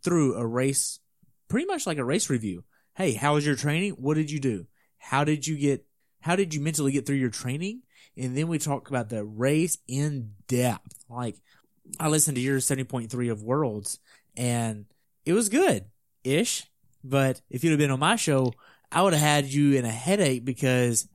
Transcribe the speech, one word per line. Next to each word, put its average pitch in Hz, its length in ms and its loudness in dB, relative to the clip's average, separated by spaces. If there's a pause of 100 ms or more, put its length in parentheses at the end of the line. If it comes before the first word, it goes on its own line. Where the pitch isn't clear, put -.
through 160 320 2
a 117 120 -2
race, 127 520 -2 (480)
pretty 285 200 0
much 359 180 -4
like 160 120 -2
a 135 80 -2
race 139 240 0
review. 107 340 -2 (320)
"Hey, 175 180 0
how 143 220 2
was 147 100 0
your 147 100 2
training? 160 380 0
What 143 220 -2
did 156 160 0
you 151 80 -4
do? 117 280 -2 (300)
How 139 280 0
did 147 200 0
you 156 120 -2
get, 139 280 0 (360)
how 170 160 0
did 185 160 -2
you 147 80 -4
mentally 147 320 0
get 139 120 -2
through 143 120 0
your 127 120 0
training?" 165 520 -6 (360)
And 127 200 -6
then 156 100 0
we 170 100 0
talk 143 320 -4
about 123 200 -4
the 110 160 -4
race 139 520 0 (100)
in 131 480 -4 (120)
depth. 123 480 -2 (140)
Like, 120 260 -8 (640)
I 160 80 -2
listened 151 280 2
to 123 60 -2
your 131 200 0
seventy 131 240 -2
point 117 260 -8
three 123 180 -2
of 107 140 -6
Worlds, 117 560 -4 (380)
and 117 480 -2 (400)
it 165 80 0
was 214 160 2
good-ish. 190 1120 -2 (400)
But 135 460 0
if 123 140 -4
you'd 165 80 4
have 147 80 4
been 147 120 4
on 131 80 0
my 170 160 4
show, 135 380 2 (380)
I 165 100 2
would 190 120 4
have 151 80 4
had 147 320 4
you 143 240 6
in 123 80 0
a 113 60 0
headache, 131 540 0
because 123 680 2